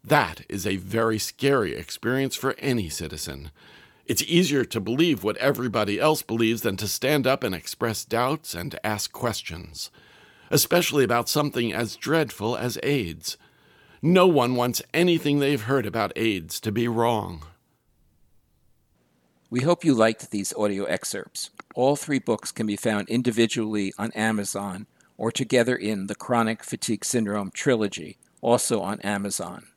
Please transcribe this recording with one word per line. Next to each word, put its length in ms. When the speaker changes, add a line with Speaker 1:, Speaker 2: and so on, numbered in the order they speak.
Speaker 1:
That 460
is 180
a 120
very 420
scary 560
experience 580
for 240
any 300
citizen. 640
It's 180
easier 420
to 140
believe 460
what 140
everybody 600
else 240
believes 400
than 140
to 100
stand 400
up 160
and 100
express 520
doubts 500
and 300
ask 260
questions, 800
especially 540
about 260
something 440
as 240
dreadful 600
as 280
aids. 520
No 280
one 260
wants 260
anything 460
they've 200
heard 260
about 280
aids 460
to 100
be 160
wrong. 600
Speaker 2:
We 120
hope 220
you 80
liked 380
these 240
audio 300
excerpts. 680
All 220
three 240
books 320
can 160
be 80
found 320
individually 920
on 140
Amazon 720
or 140
together 420
in 320
the 80
Chronic 480
Fatigue 420
Syndrome 460
trilogy, 680
also 420
on 180
Amazon. 680